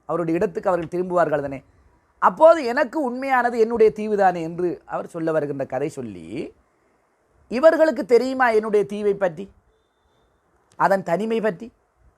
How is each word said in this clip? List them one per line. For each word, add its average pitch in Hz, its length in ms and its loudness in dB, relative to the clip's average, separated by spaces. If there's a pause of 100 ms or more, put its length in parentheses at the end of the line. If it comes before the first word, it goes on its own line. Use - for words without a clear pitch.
அவருடைய 165 360 -2
இடத்துக்கு 202 300 -2
அவர்கள் 175 300 -4
திரும்புவார்கள் 170 400 0
தானே, 139 220 -10 (560)
அப்போது 302 460 6
எனக்கு 262 380 -2
உண்மையானது 247 560 0
என்னுடைய 220 340 2
தீவு 214 240 -4
தானே 180 260 2
என்று 170 420 -6
அவர் - 240 -8
சொல்ல 165 240 -4
வருகின்ற 143 340 -4
கதை 135 220 -6
சொல்லி, 117 640 -12 (960)
இவர்களுக்கு 294 560 2
தெரியுமா 254 440 2
என்னுடைய 214 380 0
தீவை 208 280 -2
பற்றி, 190 360 -4 (1300)
அதன் 185 260 2
தனிமை 220 380 -2
பற்றி, 208 320 -6 (460)